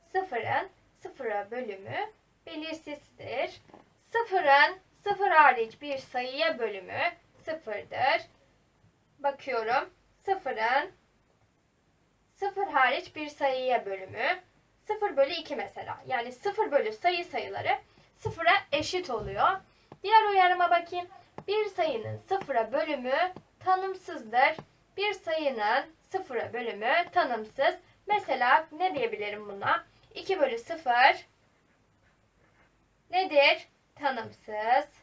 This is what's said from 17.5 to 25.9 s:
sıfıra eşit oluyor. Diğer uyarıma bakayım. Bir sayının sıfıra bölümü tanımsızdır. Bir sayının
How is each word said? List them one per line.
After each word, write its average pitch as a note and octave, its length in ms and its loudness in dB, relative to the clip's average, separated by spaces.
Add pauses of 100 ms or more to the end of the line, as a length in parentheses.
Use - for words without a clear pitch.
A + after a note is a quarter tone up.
sıfıra E4 340 0 (200)
eşit D4+ 380 -2
oluyor. A3+ 500 0 (440)
Diğer G#4+ 200 6
uyarıma F4+ 460 4
bakayım. F4 380 0 (400)
Bir G#4+ 180 0
sayının B3+ 520 -2
sıfıra A#3+ 540 -2
bölümü D4+ 640 0 (260)
tanımsızdır. E4 960 0 (420)
Bir G4+ 160 0
sayının C#4+ 840 -2 (160)